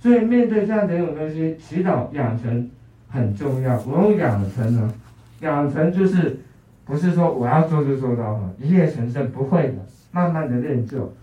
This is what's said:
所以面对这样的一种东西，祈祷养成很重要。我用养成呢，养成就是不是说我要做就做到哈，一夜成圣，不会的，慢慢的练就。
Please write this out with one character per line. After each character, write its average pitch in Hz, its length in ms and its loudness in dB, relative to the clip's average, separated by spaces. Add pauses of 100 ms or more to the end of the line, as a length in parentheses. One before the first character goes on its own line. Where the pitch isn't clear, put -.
所 240 160 6
以 226 40 6
面 233 280 2
对 214 160 2
这 214 80 -2
样 202 140 2
的 170 80 -2
一 175 40 0
种 170 160 -2
东 156 140 -6
西， 160 280 -4
祈 175 260 -6
祷 165 300 0
养 117 280 -2
成 120 300 -4 (380)
很 113 260 -2
重 131 280 -4
要。 123 200 0
我 143 200 0
用 208 140 4
养 110 240 0 (140)
成 117 220 0
呢， 110 180 0 (460)
养 147 320 0
成 175 200 2
就 190 140 2
是 170 320 0 (460)
不 143 120 -6
是 175 140 0
说 165 220 2
我 120 160 -2
要 156 180 4
做 151 180 0
就 135 120 0
做 127 180 -2
到 110 200 -2
哈， 98 140 -4 (120)
一 143 100 -2
夜 175 180 6
成 120 220 -4
圣， 123 220 -4
不 131 100 -4
会 165 200 0
的， - 120 -2 (380)
慢 175 200 0
慢 156 160 -4
的 120 120 -2
练 123 260 -2
就。 - 260 -8 (100)